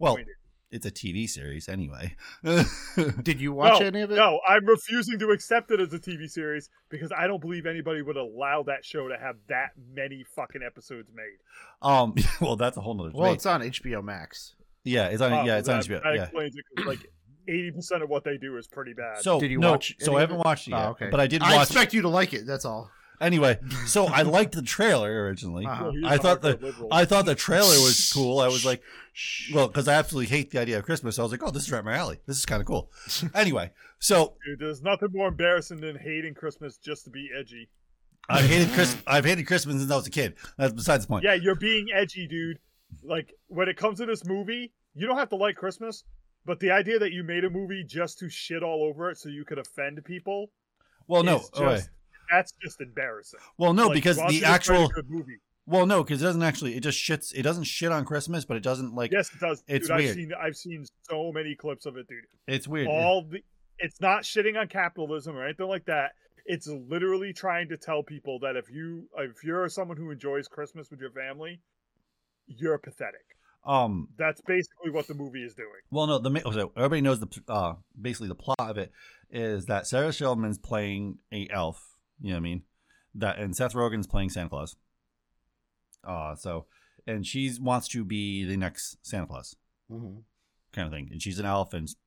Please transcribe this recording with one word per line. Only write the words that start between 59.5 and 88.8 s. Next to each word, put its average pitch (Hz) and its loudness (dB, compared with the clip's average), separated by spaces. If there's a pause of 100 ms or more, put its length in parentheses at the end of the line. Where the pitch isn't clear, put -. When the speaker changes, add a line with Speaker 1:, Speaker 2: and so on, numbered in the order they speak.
Speaker 1:
it's 143 -2
Speaker 2:
Dude, 160 2
Speaker 1:
weird. 143 4
Speaker 2:
I've 101 -2
seen, 165 -8
I've 156 -4
seen 160 -12 (180)
so 160 -6
many 151 -6
clips 143 -10
of 127 -10
it, 123 -14
dude. 123 -18 (280)
Speaker 1:
It's 135 -4
weird, 151 -2
yeah. 151 0 (100)
Speaker 2:
All 180 4
the, 175 -10 (380)
it's 175 -8
not 190 2
shitting 214 0
on 208 -2
capitalism 156 -4
or 131 -8
anything 156 -6
like 190 -6
that. 147 0 (320)
It's 165 -8
literally 175 -4
trying 175 -4
to 160 -10
tell 151 -4
people 139 -10
that 135 -4
if 117 -8
you, 165 -14 (100)
if 131 -10
you're 175 -2
someone 175 -8
who 156 -10
enjoys 139 -6
Christmas 147 -14
with 139 -18
your 131 -12
family, 143 -12 (880)
you're 143 -2
pathetic. - -14 (400)
Speaker 1:
Um, 120 0
Speaker 2:
That's 156 -2
basically 175 -4
what 147 -2
the 151 -10
movie 135 -10
is 117 -14
doing. 113 -16 (220)
Speaker 1:
Well, 151 0
no, 147 2
the 127 -2
ma-, 147 0 (140)
so 104 -2
everybody 143 2
knows 135 4
the, - -12
uh, 95 -2 (260)
basically 113 -8
the 87 -8
plot 131 -4
of 110 -6
it 92 -8 (380)
is 110 -4
that 101 -2
Sarah 147 0
Silverman's 113 -2
playing 101 -6 (140)
a 101 -8
elf, 87 -6 (240)
you 104 -10
know 92 -2
what - -4
I 82 -4
mean? 87 -6 (540)
That, 101 -4
and 98 -6
Seth 123 -2
Rogen's 113 -2
playing 95 0
Santa 87 -8
Claus. 73 -10 (1300)
Uh, 80 -8
so, 82 -8 (400)
and 107 -6
she 135 -4 (100)
wants 123 -2
to 117 -6
be 101 -4
the 95 -2
next - -6